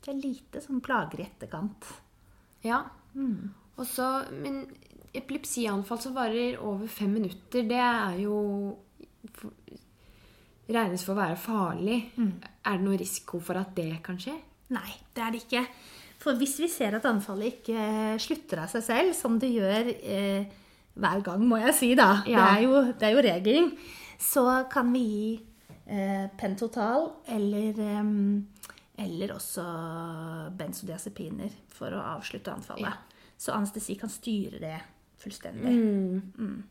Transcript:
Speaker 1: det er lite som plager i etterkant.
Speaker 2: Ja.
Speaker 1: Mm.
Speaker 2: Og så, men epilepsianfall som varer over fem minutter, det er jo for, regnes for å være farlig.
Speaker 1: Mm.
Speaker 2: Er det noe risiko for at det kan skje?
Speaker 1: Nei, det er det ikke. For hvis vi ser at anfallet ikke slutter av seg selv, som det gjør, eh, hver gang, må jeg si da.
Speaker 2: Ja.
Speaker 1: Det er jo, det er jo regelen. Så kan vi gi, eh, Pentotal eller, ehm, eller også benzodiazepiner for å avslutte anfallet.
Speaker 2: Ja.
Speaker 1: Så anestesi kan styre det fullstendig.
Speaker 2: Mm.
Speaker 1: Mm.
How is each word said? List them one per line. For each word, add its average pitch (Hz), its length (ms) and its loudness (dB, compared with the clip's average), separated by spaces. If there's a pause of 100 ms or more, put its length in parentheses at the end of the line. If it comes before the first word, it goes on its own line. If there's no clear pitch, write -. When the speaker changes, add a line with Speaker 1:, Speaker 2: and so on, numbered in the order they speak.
Speaker 1:
det - 120 -14
er 277 140 -4
lite - 320 -8
som 254 220 -2
plager 202 380 -2
i - 100 -6
etterkant. - 680 -10 (640)
Speaker 2:
Ja. 233 200 0 (340)
Speaker 1:
Mm. 247 340 -2 (280)
Speaker 2:
Og 254 80 -6
så, 262 440 -2 (120)
men 269 240 -6 (480)
epilepsianfall 226 840 -4
som 254 160 -8
varer 240 460 0
over 208 280 -4
fem 202 260 0
minutter, 220 520 -2
det 226 60 0
er 233 480 2
jo 202 560 -2 (560)
for, - 180 -16 (1200)
regnes 202 340 0
for 196 120 -2
å 202 100 0
være 170 140 0
farlig. 208 800 0
Speaker 1:
Mm. 214 140 2 (340)
Speaker 2:
Er 202 100 0
det 185 80 0
noe 196 140 2
risiko - 420 -6
for 180 140 -4
at 185 200 -4
det 165 280 -4
kan 180 160 -8
skje? 277 200 -8 (300)
Speaker 1:
Nei, 220 240 -6 (220)
det 240 80 -4
er 226 80 -2
det 226 180 -6
ikke. 247 180 0 (520)
For 285 160 2
hvis 269 240 0
vi 330 100 0
ser 220 280 0
at 220 80 -4
anfallet 208 580 0
ikke 220 560 0
slutter - 400 -4
av 160 100 -6
seg 226 140 -4
selv, 311 320 2
som 233 240 2
det 247 160 2
gjør, 214 500 2
eh, 196 400 0 (540)
hver 190 240 2
gang, 185 240 -2
må 226 140 6
jeg 240 140 4
si 247 200 4
da. 208 320 8
Speaker 2:
Ja. 196 300 8
Speaker 1:
Det - 20 4
er 220 40 6
jo, 262 300 6
det - 100 -2
er 214 120 4
jo 277 80 8
regelen. 220 560 4 (400)
Så 254 520 4
kan 240 220 2
vi 254 60 4
gi, 220 480 -2 (400)
eh, 196 500 -2
Pentotal 226 760 0 (160)
eller, 208 500 0
ehm, 208 680 2 (520)
eller 190 300 -4
også 165 1300 -8
benzodiazepiner 185 960 -8 (160)
for - 220 -10
å 180 120 -6 (140)
avslutte 202 340 -10
anfallet. - 300 -10
Speaker 2:
Ja. 208 160 -4 (420)
Speaker 1:
Så - 140 -6
anestesi 202 440 -4
kan 214 120 -8
styre 202 500 -4
det 160 220 -8 (380)
fullstendig. 220 520 -6
Speaker 2:
Mm. 196 680 2
Speaker 1:
Mm. 202 320 -6